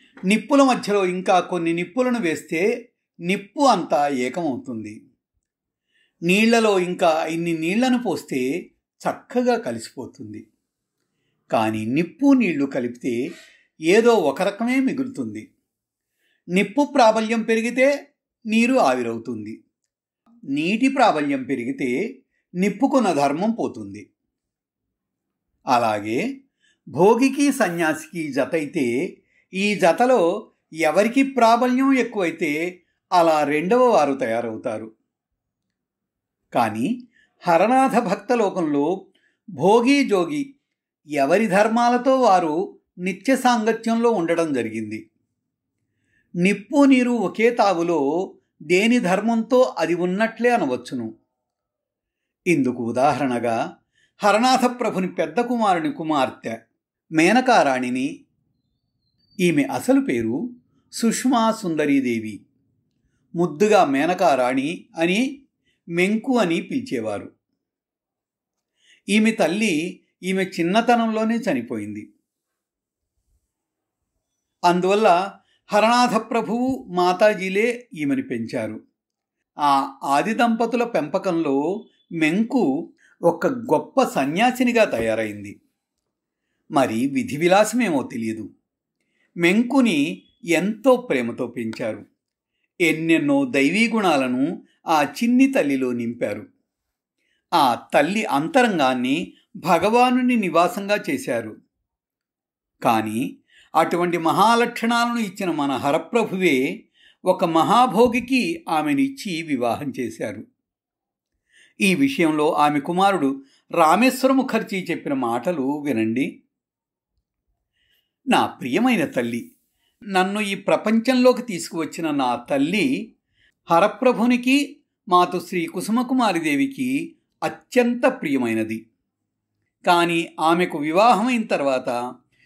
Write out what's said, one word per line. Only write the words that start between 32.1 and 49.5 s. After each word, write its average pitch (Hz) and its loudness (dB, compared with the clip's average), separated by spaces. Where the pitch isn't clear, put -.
అలా 165 4
రెండవ 170 2
వారు 151 4
తయారవుతారు. 113 -6
కానీ 113 -2
హరనాథ 220 2
భక్త 202 -2
లోకంలో 170 0
భోగి 226 2
జోగి 170 -2
ఎవరి 147 2
ధర్మాలతో 240 2
వారు 180 4
నిత్య 185 -4
సాంగత్యంలో 226 0
ఉండడం 170 0
జరిగింది. 110 -6
నిప్పు 202 0
నీరు 247 4
ఒకే 214 0
తావులో 175 0
దేని 202 4
ధర్మంతో 220 0